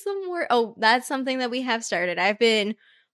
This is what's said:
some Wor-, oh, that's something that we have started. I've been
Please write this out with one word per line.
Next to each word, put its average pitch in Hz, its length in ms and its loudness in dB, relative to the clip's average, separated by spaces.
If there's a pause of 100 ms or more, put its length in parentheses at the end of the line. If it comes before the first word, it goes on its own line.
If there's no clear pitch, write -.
some 392 240 -6
Wor-, 349 240 -4
oh, 233 260 2
that's 226 300 4
something 262 320 -4
that 254 100 -2
we 254 140 -4
have 226 200 -2
started. 175 360 -2
I've 202 180 2
been 220 380 2 (380)